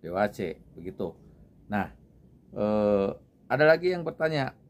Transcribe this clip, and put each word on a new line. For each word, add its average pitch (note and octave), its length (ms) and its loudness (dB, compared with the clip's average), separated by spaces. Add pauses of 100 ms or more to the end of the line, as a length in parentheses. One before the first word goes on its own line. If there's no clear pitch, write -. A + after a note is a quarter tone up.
D E2 80 -10
W F2+ 80 -2 (160)
C, F2+ 240 -6 (160)
begitu. F2 400 -8 (560)
Nah, G2+ 240 -4 (560)
eh, G#2 580 2 (380)
ada C#3 160 2
lagi E3 320 4
yang F3 80 -6
bertanya D#3+ 560 -2 (120)